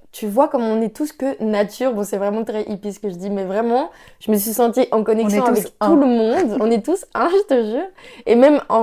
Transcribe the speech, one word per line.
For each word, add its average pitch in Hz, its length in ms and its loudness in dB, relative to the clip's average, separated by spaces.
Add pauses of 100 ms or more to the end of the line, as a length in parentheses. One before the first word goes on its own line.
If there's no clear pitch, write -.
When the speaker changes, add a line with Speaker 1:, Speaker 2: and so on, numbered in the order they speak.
(140)
Speaker 1:
tu - 140 -10
vois 254 200 2
comme 262 160 -2
on 220 180 -2
est 220 140 -4
tous 302 160 -6
que 269 320 -6
nature. 214 500 -2
Bon, 202 120 -4
c'est 202 120 -6
vraiment 208 280 -4
très 214 180 -6
hippie 208 300 -10
ce - 80 -18
que 208 80 -6
je 180 60 -10
dis, 185 140 -10
mais 196 140 -4
vraiment, 233 480 -2 (300)
je 214 100 -2
me 208 60 2
suis 208 160 -4
sentie 240 400 2
en 220 100 0
connexion 214 400 0
Speaker 2:
On 247 40 2
est - 80 2
tous 214 40 2
Speaker 1:
avec - 220 -8
Speaker 2:
un. 208 80 0
Speaker 1:
tout 330 80 6
le 269 80 4
monde. 240 560 0
On 226 100 2
est 226 140 0
tous 349 280 -2
un, 262 160 0
je 392 180 2
te 240 180 2
jure. 269 220 -4 (380)
Et 233 100 4
même 277 340 6
en, 220 140 2